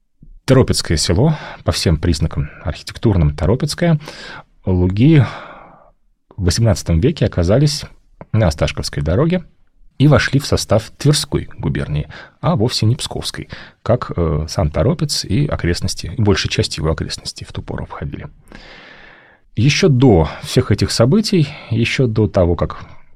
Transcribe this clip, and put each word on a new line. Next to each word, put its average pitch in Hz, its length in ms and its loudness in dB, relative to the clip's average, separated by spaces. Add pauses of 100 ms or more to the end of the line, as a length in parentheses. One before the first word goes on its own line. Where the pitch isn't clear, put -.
(460)
Торопецкое 117 500 2
село, 123 400 2 (280)
по - 80 0
всем 82 260 0
признакам - 540 -2 (120)
архитектурным 80 720 0
Торопецкое, 156 640 0 (640)
Луги 101 600 4 (1120)
в 95 60 -4
восемнадцатом 87 560 0
веке 123 260 0
оказались 113 600 0 (460)
на 104 140 2
Осташковской - 560 -2
дороге 151 440 0 (520)
и 139 100 6
вошли 135 320 4
в - 60 -2
состав - 540 0
Тверской - 580 0
губернии, 73 520 -4 (320)
а 170 140 0
вовсе 110 300 0
не 117 100 4
Псковской, - 540 -10 (320)
как, - 340 -2
э, 80 320 0
сам 78 220 -2
Торопец 131 560 -2
и 131 220 0
окрестности, - 680 -4
и 113 60 -2
большая 104 300 0
часть - 260 -4
его 78 140 -2
окрестностей - 520 -8
в - 80 -16
ту - 120 -12
пору - 240 -10
входили. - 400 -10 (1300)
Ещё 151 340 4
до 120 400 6 (140)
всех - 260 0
этих 104 220 0
событий, 170 560 2 (240)
ещё 117 340 0
до 110 220 2
того, 87 280 2
как - 300 -6 (300)